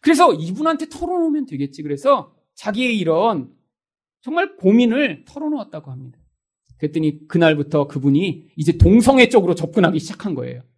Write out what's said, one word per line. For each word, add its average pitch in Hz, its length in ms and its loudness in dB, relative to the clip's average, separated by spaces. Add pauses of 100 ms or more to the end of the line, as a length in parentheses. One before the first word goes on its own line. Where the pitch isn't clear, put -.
그래서 311 320 4
이분한테 302 560 -6
털어놓으면 330 560 -4
되겠지. 143 380 -8
그래서 147 520 -2 (180)
자기의 226 440 -4
이런 170 560 -2 (680)
정말 349 340 -4
고민을 226 720 0
털어놓았다고 277 680 -10
합니다. 127 280 -18 (580)
그랬더니 151 500 -4
그날부터 151 600 0
그분이 143 680 -2
이제 160 220 0
동성애 247 520 6
쪽으로 180 260 2
접근하기 160 440 0
시작한 190 360 -10
거예요. 123 280 -12 (140)